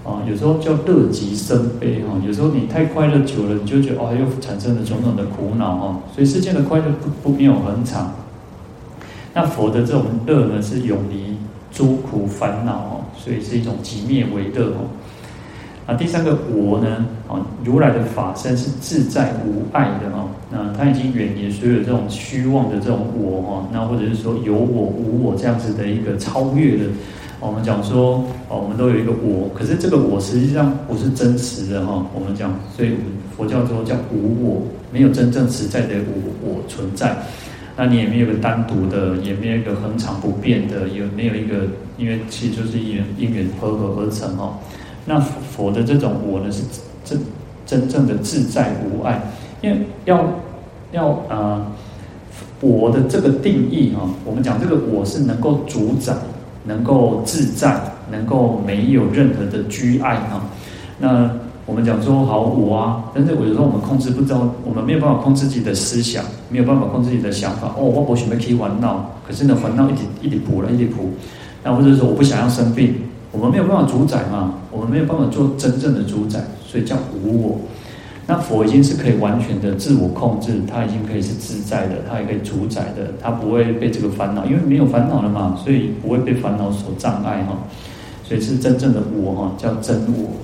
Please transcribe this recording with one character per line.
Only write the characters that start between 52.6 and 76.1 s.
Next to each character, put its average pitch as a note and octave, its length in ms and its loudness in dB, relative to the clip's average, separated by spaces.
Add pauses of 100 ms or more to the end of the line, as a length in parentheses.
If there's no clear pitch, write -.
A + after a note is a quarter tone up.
的 C3+ 180 4
这 G3+ 100 2
个 E3 100 4
定 - 420 2
义 A#2+ 240 2
哈， G2 120 -4 (180)
我 A2+ 60 -6
们 B2+ 120 0
讲 B2 180 0
这 - 60 0
个 D#3 80 2 (160)
我 B2+ 120 0
是 - 160 -4
能 A#2 220 0
够 D3 260 2
主 A2+ 320 0
宰、 C3 140 -2 (520)
能 G#2+ 180 -2
够 A#2 420 4
自 D#3 200 0
在、 - 360 2 (300)
能 G#2+ 160 -4
够 A#2+ 380 2
没 G#2 260 2
有 A2+ 200 4
任 C3 220 4
何 G2+ 120 -2 (100)
的 - 80 -2
拘 B2 380 0
碍 B2 160 0 (140)
哈。 G2 120 -6 (560)
那 B2 300 4 (360)
我 - 80 -4
们 A#2 100 0
讲 A2+ 200 2
说 C3+ 220 4
好 G#2+ 160 2
我 A2 360 2
啊， A2+ 260 -2 (100)
但 C#3+ 120 4
是 D#3+ 100 2
有 A#2+ 120 2
时 G#2+ 80 2
候 C#3 100 4
我 - 60 4
们 G#2 100 0
控 C3+ 160 0
制 B2+ 140 0
不 B2+ 100 2
到， B2+ 260 2 (160)
我 A#2+ 80 -4
们 A2 120 -2
没 C#3 100 2
有 D#3+ 60 2
办 D3 120 4
法 - 100 2
控 C#3 120 4
制 C3+ 140 2
自 - 40 2
己 A#2 120 -2
的 G#2 100 -2
思 A#2 300 -2
想， - 200 -2 (260)
没 B2 100 -2
有 B2 40 6
办 C3 160 4
法 G#2+ 60 2
控 B2 180 0
制 B2 60 2
自 B2 60 0
己 A2 60 4
的 G#2 100 0
想 G2 240 -2
法。 G#2+ 200 -4
哦， C#3 80 0
我 C#3+ 200 4
不 A#2+ 120 2
想 A2 140 0
要 A#2 60 0
去 A#2+ 200 2
烦 G#2 140 0 (100)
恼， G2+ 320 -2 (160)
可 - 60 -10
是 - 100 -2
呢， C3+ 120 6
烦 A2+ 200 0
恼 C#3 140 6
一 C#3+ 40 2
直， A2+ 80 0 (200)
一 B2+ 80 0
直 - 80 0
补 G2 240 0
了， G#2 100 0
一 A#2+ 60 4
直 A#2+ 80 4
补。 G2+ 240 -2 (540)
那 B2+ 100 0
或 B2 80 6
者 C#3 140 10
说 B2+ 120 4
我 - 60 4
不 C#3+ 100 4
想 B2+ 160 4
要 A#2+ 100 2
生 A#2 240 2
病， B2+ 220 4 (360)
我 - 60 -4
们 A#2 140 2
没 - 60 4
有 F3+ 80 4
办 F#3+ 120 4
法 D3 100 6
主 B2 180 4
宰 - 260 2
嘛， F#2 240 -2 (160)
我 A2+ 100 -6
们 A#2 80 -2
没 C3 80 4
有 D#3+ 80 4
办 E3 100 0
法 D3 120 2
做 C#3 280 2
真 B2+ 240 2
正 D3 140 2
的 G#2+ 100 2
主 G#2 220 -2